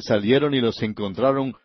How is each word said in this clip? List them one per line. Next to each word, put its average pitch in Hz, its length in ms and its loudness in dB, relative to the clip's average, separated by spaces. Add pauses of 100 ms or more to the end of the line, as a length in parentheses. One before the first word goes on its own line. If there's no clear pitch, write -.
salieron 127 480 2
y 131 80 2
los 113 200 0
encontraron 110 720 -2 (100)